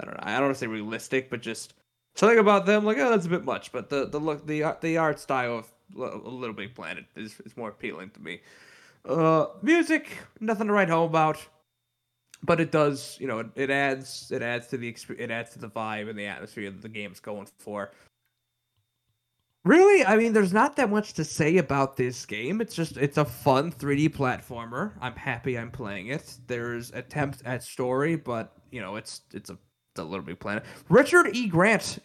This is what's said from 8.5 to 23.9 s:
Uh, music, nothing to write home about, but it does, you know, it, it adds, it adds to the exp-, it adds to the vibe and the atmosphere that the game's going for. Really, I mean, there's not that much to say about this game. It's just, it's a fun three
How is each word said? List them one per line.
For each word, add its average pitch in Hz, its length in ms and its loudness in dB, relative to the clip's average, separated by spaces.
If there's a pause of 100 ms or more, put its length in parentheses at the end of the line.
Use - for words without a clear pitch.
Uh, 160 440 2 (140)
music, 311 540 2 (240)
nothing 220 260 -2
to 202 60 0
write 196 160 4
home 165 220 2
about, 156 360 2 (960)
but 170 160 4
it 165 120 0
does, 143 500 0
you 131 60 -6
know, 113 140 -4
it, 113 140 -10
it 135 160 -2
adds, 135 640 -2
it 127 80 -4
adds 120 280 -6
to 135 100 -6
the 117 120 -8
exp-, - 280 -14
it 117 120 -8
adds 113 200 -8
to - 80 -20
the 113 100 -14
vibe 107 400 -6
and 107 100 -10
the 101 80 -8
atmosphere 101 440 -10
that 92 100 -16
the 110 80 -16
game's 104 320 -12
going 104 260 -12 (120)
for. 101 340 -10 (1700)
Really, 359 420 8
I 208 100 6
mean, 226 160 4
there's 202 220 4
not 277 220 4
that 247 120 2
much 208 260 -2
to 160 100 -4
say 165 340 2
about 139 360 2
this 123 300 -4
game. 131 380 -4
It's - 120 -6
just, 165 220 -4
it's 143 220 0
a 151 80 2
fun 147 440 2
three 143 260 -2